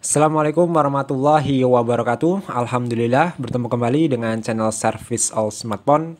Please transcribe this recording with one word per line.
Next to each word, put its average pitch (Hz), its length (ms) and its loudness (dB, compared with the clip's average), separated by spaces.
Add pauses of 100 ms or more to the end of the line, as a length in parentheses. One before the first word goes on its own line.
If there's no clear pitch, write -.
Assalamualaikum 156 640 2
warahmatullahi 139 880 2
wabarakatuh. 120 880 2
Alhamdulillah, 123 880 0
bertemu 123 320 -6
kembali 120 400 0
dengan 113 320 -2
channel 110 320 -2
Service - 560 -2
All 107 240 -2
Smartphone. 147 680 -2